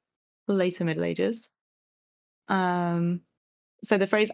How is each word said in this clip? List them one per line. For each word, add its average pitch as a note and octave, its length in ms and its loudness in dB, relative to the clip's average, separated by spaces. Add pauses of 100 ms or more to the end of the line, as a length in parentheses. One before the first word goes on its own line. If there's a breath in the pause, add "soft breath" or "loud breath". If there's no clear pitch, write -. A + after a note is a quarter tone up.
(480)
later F#3 360 0
Middle E3 200 -2
Ages. F#3 440 -2 (1000)
Um, F3 720 0 (640)
so G#3 120 2
the G3 120 2
phrase G#3+ 260 2